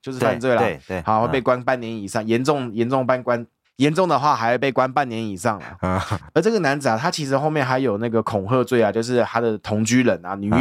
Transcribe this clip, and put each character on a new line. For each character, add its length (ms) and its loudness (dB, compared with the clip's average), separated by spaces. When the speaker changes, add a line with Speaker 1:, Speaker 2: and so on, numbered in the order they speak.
Speaker 1:
就 100 -10
是 60 -10
犯 220 0
罪 160 2
啦。 40 4
Speaker 2:
对， 280 0
对， 100 -4
对， 60 -6
Speaker 1:
好， 160 2
Speaker 2:
嗯。 20 2
Speaker 1:
会 120 0
被 60 0
关 240 0
半 160 -6
年 160 -8
以 120 -8
上， 180 -4
严 180 2
重， 300 -2
严 160 0
重 160 0
半 160 0
关， 240 -2
严 180 4
重 140 2
的 100 4
话 180 2
还 180 0
会 40 2
被 140 0
关 200 2
半 160 0
年 160 -4
以 140 -6
上 220 -2
啦。 240 -14
Speaker 2:
嗯。 360 -2
Speaker 1:
而 80 4
这 80 2
个 80 2
男 220 0
子 100 0
啊， 80 2
他 140 -2
其 160 -4
实 100 2
后 100 0
面 160 0
还 140 0
有 220 0
那 100 -2
个 140 0
恐 240 -2
吓 160 2
罪 180 2
啊， 100 4
就 120 0
是 220 2
他 140 -2
的 200 0
同 260 -2
居 160 4
人 240 2
啊， 80 -6
女 160 -4